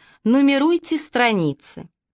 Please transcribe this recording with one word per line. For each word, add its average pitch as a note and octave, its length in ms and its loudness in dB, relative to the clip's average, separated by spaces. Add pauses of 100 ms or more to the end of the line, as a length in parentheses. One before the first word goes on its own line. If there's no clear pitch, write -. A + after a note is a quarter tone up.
(240)
нумеруйте C#4 760 2
страницы. G#3 880 -4 (240)